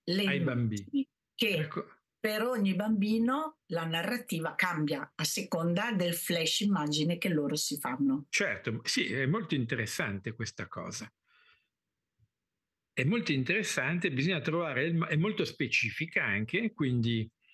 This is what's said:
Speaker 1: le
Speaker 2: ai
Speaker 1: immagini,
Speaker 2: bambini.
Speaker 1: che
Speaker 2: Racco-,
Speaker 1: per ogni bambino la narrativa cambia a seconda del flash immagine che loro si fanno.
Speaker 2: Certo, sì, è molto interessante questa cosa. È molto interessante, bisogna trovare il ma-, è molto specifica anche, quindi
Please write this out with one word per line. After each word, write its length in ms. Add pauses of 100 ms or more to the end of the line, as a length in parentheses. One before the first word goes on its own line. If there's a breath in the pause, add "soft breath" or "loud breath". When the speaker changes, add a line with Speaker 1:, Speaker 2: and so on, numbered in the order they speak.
Speaker 1:
le 240
Speaker 2:
ai 100
Speaker 1:
immagini, 60
Speaker 2:
bambini. 640 (260)
Speaker 1:
che 220
Speaker 2:
Racco-, 340 (280)
Speaker 1:
per 220
ogni 320
bambino 920
la 180
narrativa 720
cambia 600
a 80
seconda 680
del 240
flash 460
immagine 580
che 100
loro 260
si 220
fanno. 520
Speaker 2:
Certo, 540
sì, 300
è 140
molto 260
interessante 800
questa 340
cosa. 400 (1800 soft breath)
È 120
molto 280
interessante, 800
bisogna 300
trovare 440
il 100
ma-, 120
è 100
molto 280
specifica 800
anche, 500
quindi 560 (240 loud breath)